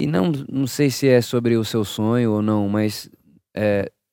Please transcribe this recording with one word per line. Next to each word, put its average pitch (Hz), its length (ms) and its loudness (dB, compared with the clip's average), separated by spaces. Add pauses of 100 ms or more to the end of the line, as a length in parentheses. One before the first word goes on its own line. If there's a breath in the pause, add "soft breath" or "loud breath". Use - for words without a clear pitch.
E - 80 -2
não, 175 240 0 (180)
não 135 160 -2
sei 143 240 0
se 135 180 -2
é 127 140 6
sobre 117 360 0
o 110 80 0
seu 110 200 -2
sonho 113 460 0
ou 104 100 0
não, 107 260 0
mas, 107 440 -2 (440)
é, 101 360 0 (220)